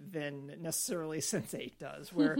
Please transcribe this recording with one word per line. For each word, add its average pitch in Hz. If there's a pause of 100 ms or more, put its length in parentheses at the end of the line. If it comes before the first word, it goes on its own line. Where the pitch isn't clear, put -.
than 143
necessarily 160
<laughs> -
sense -
eight -
does, 147
where 285